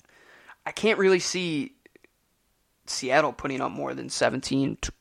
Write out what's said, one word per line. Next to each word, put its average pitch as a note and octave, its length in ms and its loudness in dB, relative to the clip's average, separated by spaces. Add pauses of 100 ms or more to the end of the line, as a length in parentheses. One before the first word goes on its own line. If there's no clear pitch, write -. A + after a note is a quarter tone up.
(680)
I - 40 -6
can't - 280 2
really F#3+ 200 6
see E3+ 580 -4 (1080)
Seattle C3+ 480 2
putting C3+ 300 -6
up C3 80 -2
more C3+ 240 -8
than C3 160 -10
seventeen C3+ 720 0
t-, - 80 -6 (100)